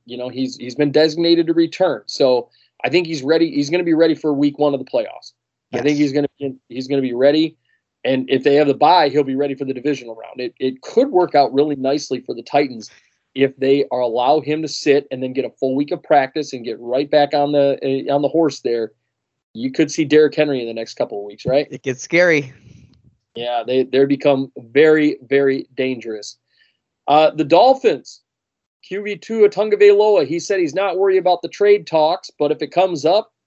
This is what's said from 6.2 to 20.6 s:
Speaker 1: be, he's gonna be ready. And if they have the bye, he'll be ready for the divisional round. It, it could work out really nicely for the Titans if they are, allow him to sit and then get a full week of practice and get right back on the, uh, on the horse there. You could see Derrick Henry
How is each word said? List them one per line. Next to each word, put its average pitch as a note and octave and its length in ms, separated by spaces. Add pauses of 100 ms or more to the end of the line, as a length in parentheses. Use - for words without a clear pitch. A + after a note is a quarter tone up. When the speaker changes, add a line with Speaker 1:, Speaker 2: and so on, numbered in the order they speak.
Speaker 1:
be, C#3 160 (160)
he's B2+ 180
gonna C#3 140
be B2+ 100
ready. D3 440 (460)
And C3 280
if C3+ 140
they C#3+ 100
have D3 120
the C#3 60
bye, D#3 380
he'll C#3 140
be C3 100
ready C#3 200
for C3+ 120
the C3 80
divisional B2 420
round. A2+ 240
It, A#2+ 180
it C3 220
could C#4 300
work F3+ 240
out C3+ 180
really D3 240
nicely C3+ 460
for B2+ 120
the A#2 80
Titans B2+ 480 (440)
if C3 240
they C3+ 340
are, B2+ 80
allow B2 400
him D3+ 220
to D#3 60
sit C#3+ 420
and B2+ 120
then B2+ 120
get C3 100
a A2+ 60
full C3 240
week C#3+ 160
of C#3 120
practice C#3 520
and A#2+ 100
get A2+ 160
right C3 300
back C#3+ 240
on C#3+ 180
the, C#3 260 (300)
uh, C#3 60
on C#3+ 80
the F3+ 60
horse D#3+ 320
there. A#2 320 (600)
You B2 180
could C#3+ 200
see D#3 160
Derrick D3+ 280
Henry C#3+ 280